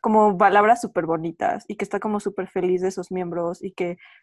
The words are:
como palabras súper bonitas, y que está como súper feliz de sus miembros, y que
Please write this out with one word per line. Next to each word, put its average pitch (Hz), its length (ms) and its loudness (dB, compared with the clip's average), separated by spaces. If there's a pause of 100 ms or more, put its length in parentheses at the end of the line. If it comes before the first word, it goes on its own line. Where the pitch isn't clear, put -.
como 214 360 4
palabras 208 440 4
súper 175 260 -4
bonitas, 165 640 -4
y 208 80 -10
que - 80 -4
está 202 160 -6
como 208 180 -2
súper 196 300 -6
feliz 185 340 -2
de 185 80 -2
sus 190 220 -10
miembros, 175 500 -6
y 190 100 -10
que 175 260 -6 (240)